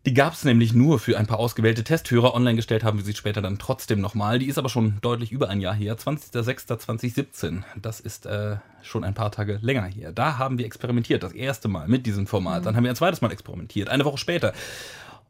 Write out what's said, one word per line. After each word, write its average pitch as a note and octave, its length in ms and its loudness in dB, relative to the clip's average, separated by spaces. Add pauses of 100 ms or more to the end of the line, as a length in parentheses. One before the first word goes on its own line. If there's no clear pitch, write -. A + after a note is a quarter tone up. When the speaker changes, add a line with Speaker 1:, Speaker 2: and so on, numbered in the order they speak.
Speaker 1:
Die C3+ 60 2
gab's C#3 320 2
nämlich A#2 300 6
nur C#3 240 8
für A2 180 2
ein G#2+ 100 2
paar A2+ 120 -2
ausgewählte A2+ 440 2
Testhörer. B2 520 4
Online A#2+ 220 4
gestellt A2+ 280 0
haben G#2 140 2
wir G2 80 -2
sie G#2 80 -4
später G#2+ 260 -4
dann G2 180 -2
trotzdem A2 440 -2
nochmal. G#2 360 0
Die C3 100 -2
ist C#3 100 -2
aber C3+ 100 -2
schon A2 320 2
deutlich A#2+ 320 -2
über C3 160 -2
ein G2 140 -2
Jahr F#2 100 0
her. G#2 240 -2
Zwanzigster C3+ 480 -4
sechster B2 340 -4
zweitausendsiebzehn. A2+ 840 -4 (160)
Das A2 200 -8
ist, - 260 -14
äh, G#2 300 -4 (260)
schon - 200 -6
ein G2 120 -2
paar G#2 180 -2
Tage G#2 300 -4
länger A#2+ 220 0
her. F#2 280 -10
Da C#3 240 -2
haben C3 220 -2
wir A#2+ 80 -2
experimentiert, A#2+ 560 0
das E2+ 100 -8
erste B2 360 -4
Mal E2 200 -2
mit B2 160 4
diesem G2+ 220 0
Format. F2+ 340 0
Speaker 2:
Mhm. F2+ 60 -4
Speaker 1:
Dann G#2+ 100 2
haben A#2+ 80 4
wir B2 60 2
ein B2 60 -4
zweites E3+ 260 2
Mal A2+ 100 0
experimentiert, - 560 -8
eine C3+ 160 2
Woche C#3+ 140 -2
später. E3 340 0 (760)